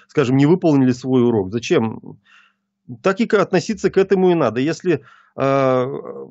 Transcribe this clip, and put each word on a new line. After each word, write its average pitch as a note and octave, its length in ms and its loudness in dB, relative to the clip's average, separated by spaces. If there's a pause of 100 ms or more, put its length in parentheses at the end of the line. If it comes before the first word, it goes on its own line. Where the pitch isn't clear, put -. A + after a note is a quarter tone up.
скажем, C3 300 0
не C#3+ 80 4
выполнили D3 460 2
свой B2+ 320 0
урок. G#2 280 0
Зачем? A#2 680 -4 (840)
Так G3 180 0
и A3+ 60 0
к-, - 160 0
относиться F#3+ 480 -2
к - 80 -2
этому F#3+ 340 2
и - 20 0
надо. B2 260 0
Если, D#3 420 -2 (340)
а, C3 500 0 (440)